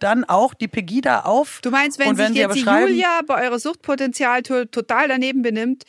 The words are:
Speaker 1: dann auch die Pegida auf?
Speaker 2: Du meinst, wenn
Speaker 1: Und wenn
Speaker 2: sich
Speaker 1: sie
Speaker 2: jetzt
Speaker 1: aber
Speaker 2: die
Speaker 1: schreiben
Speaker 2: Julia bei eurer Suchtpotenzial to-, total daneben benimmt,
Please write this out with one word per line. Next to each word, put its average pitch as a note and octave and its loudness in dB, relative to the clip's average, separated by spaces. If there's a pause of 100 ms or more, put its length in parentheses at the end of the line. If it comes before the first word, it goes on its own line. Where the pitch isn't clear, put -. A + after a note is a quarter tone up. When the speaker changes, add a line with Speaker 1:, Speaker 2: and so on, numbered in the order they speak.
Speaker 1:
dann A3+ 2
auch G#3 2
die A3 -6
Pegida G#3 -2
auf? C4 0
Speaker 2:
Du B3 -4
meinst, C#4+ 0
wenn C4+ 2
Speaker 1:
Und - 2
wenn G#3 2
Speaker 2:
sich A3+ 0
Speaker 1:
sie - 2
Speaker 2:
jetzt G#3+ 2
Speaker 1:
aber G3 -2
Speaker 2:
die C4+ 0
Speaker 1:
schreiben G#3+ 4
Speaker 2:
Julia F4 0
bei C4 0
eurer B3 -2
Suchtpotenzial C4 -2
to-, B3 -2
total A#3+ -2
daneben C4 0
benimmt, A#3 -2